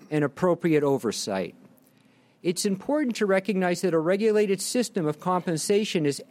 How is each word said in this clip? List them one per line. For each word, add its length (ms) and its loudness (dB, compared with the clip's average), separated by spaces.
and 140 0
appropriate 600 2
oversight. 680 -2
It's 220 -4
important 520 -2
to 100 0
recognize 560 0
that 100 2
a 60 4
regulated 640 2
system 440 -2
of 140 -4
compensation 840 0
is 240 -2